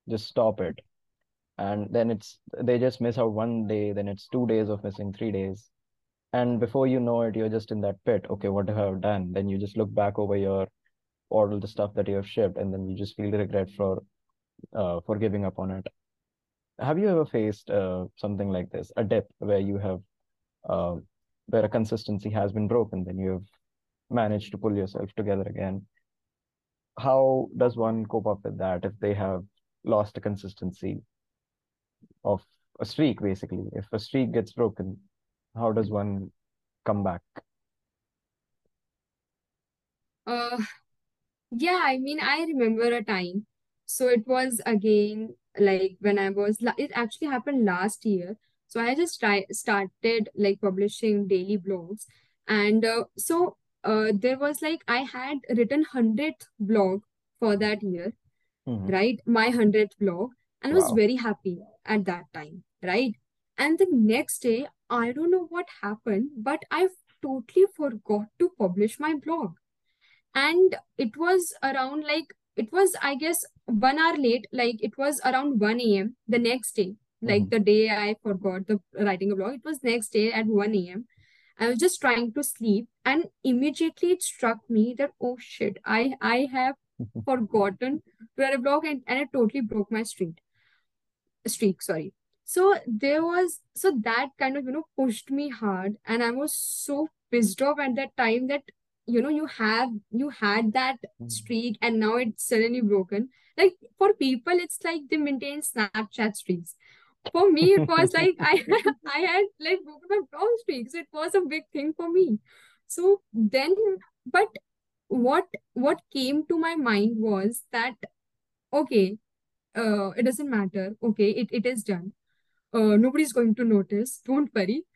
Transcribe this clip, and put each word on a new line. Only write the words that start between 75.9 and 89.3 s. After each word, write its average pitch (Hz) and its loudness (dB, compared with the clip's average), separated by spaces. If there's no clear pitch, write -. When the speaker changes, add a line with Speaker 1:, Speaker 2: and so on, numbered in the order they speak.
Speaker 2:
M 208 -2
the 240 2
next 240 0
day, 196 -2
like, 208 2
Speaker 1:
Mm-hmm. 190 -2
Speaker 2:
the 226 2
day 214 6
I 208 0
forgot 190 -2
the 214 0
writing 196 0
a 202 0
blog, 196 -4
it 240 -16
was 311 -8
next 233 -2
day 220 2
at 220 -2
one 214 2
A 180 0
M. 202 -10
I 226 2
was 247 0
just 349 2
trying 240 2
to 294 -2
sleep, 226 0
and 294 2
immediately 294 0
it 359 0
struck - -4
me 233 2
that, 285 -2
"Oh 247 -4
shit, - -6
I, 233 0
I 247 2
have 262 0
Speaker 1:
<laughs> - -10
Speaker 2:
forgotten 247 0
to - -10
write 269 2
a 262 -2
blog," 285 2
and, 294 -4
and 254 -2
it 285 -4